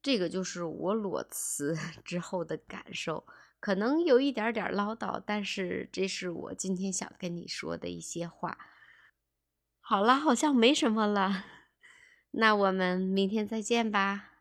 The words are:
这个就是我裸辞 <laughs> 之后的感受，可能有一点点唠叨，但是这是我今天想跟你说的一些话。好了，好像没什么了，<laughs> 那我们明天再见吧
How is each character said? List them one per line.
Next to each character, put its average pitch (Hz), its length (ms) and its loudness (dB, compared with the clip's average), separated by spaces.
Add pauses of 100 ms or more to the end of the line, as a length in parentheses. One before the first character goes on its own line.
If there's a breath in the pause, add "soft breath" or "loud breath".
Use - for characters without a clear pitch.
这 269 160 2
个 175 100 0
就 185 160 -2
是 175 200 -6
我 165 280 -2
裸 202 380 -2
辞 - 440 -4 (140)
<laughs> - 160 -16
之 175 160 -4
后 175 240 -6
的 156 140 -6
感 - 340 -14
受， - 340 -6 (340 loud breath)
可 202 140 0
能 269 300 2
有 262 160 8
一 277 100 2
点 226 220 -2
点 190 180 0
唠 202 240 0
叨， 202 300 -6
但 208 180 -2
是 185 480 -4
这 190 160 -2
是 185 220 -6
我 - 260 -8
今 190 220 -2
天 190 160 -2
想 - 260 -6
跟 175 160 -6
你 170 140 -10
说 170 300 -6
的 175 100 -8
一 170 100 -8
些 170 300 -8
话。 - 300 -8 (1300 loud breath)
好 202 140 2
了， 233 140 6
好 294 200 4
像 294 220 2
没 233 160 6
什 302 180 2
么 214 160 2
了， 196 380 0 (480 loud breath)
<laughs> - 400 -20
那 220 220 6
我 196 180 4
们 185 260 2
明 190 300 2
天 214 180 -2
再 220 140 -4
见 233 300 0
吧 202 400 0 (100)